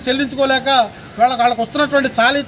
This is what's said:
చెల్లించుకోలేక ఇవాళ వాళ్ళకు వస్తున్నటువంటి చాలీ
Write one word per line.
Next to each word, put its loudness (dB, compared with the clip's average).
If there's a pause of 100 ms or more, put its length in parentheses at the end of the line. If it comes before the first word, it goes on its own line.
చెల్లించుకోలేక -2 (480)
ఇవాళ 4
వాళ్ళకు 2
వస్తున్నటువంటి 0 (100)
చాలీ 2